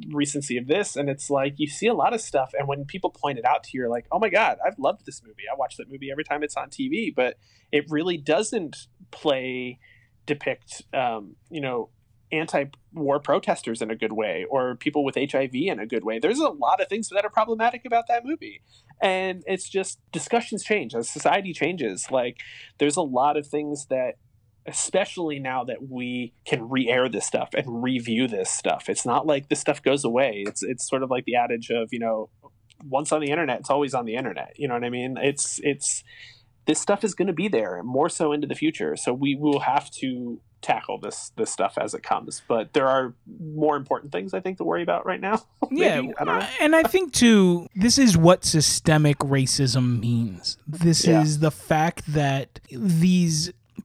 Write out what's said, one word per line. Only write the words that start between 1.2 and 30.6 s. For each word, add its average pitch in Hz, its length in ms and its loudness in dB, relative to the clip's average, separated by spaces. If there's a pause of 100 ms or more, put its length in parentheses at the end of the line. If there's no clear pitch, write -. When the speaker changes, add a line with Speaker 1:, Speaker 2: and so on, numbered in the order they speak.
Speaker 1:
like, 139 280 0
you 151 100 -2
see 143 180 -6
a 233 80 4
lot 233 220 2
of 226 60 -4
stuff. - 360 -2
And 139 100 -2
when 143 180 -4
people 143 260 -4
point 143 260 -4
it 117 80 -4
out - 200 2
to - 100 -20
you, 127 60 -4
you're 120 100 -2
like, 120 200 -4
"Oh 165 60 0
my 214 120 2
God, 175 360 2
I've 143 140 -2
loved 175 260 -2
this - 160 -16
movie. 104 300 -20
I 135 40 -4
watch 131 220 -6
that - 140 -12
movie 139 200 -12
every 147 120 -6
time 151 180 -4
it's 147 160 -6
on 139 140 -8
T 131 180 -4
V," 196 260 -2
but 127 220 0 (340)
it 147 180 0
really 165 280 0
doesn't 170 720 -2 (240)
play, 127 680 -2 (500)
depict, - 560 -4 (100)
um, 113 420 -4 (140)
you 160 100 -8
know, 123 300 -4 (420)
anti-war 147 880 -2
protesters 139 600 -2
in 113 100 -4
a 113 40 -2
good 110 180 -4
way 95 360 -2
or 127 260 -2
people 147 280 -2
with 135 140 -2
H 143 180 -2
I 135 120 0
V 127 200 -4
in 147 120 -4
a 107 60 -8
good 113 180 -4
way. 113 160 -4
There's 208 200 0
a 302 100 2
lot 165 300 0
of 190 80 -2
things 208 220 -6
that 202 160 0
are 208 40 -4
problematic 226 560 0
about 233 220 0
that 240 180 0
movie. 165 360 -8 (400)
And 185 460 0
it's 190 200 -4
just, - 320 -4 (120)
discussions 226 520 -2
change 180 320 -2
as 117 140 -4
society 185 440 0
changes. 143 580 -4
Like, 123 260 0 (400)
there's 147 200 2
a 185 40 0
lot 139 340 2
of 147 120 -2
things 147 420 -6
that, 127 240 -2 (520)
especially 165 760 -2
now 131 240 -4
that 127 260 -4
we 123 440 -6 (120)
can 120 240 -2
re-air 127 400 2
this 101 160 -4
stuff - 300 -4
and 120 280 -4
review 117 440 0
this 98 220 -4
stuff, - 400 -2
it's 98 160 -2
not 139 200 0
like 143 240 0
this 147 100 0
stuff - 220 -2
goes 143 240 2
away. 117 420 2
It's, - 160 -8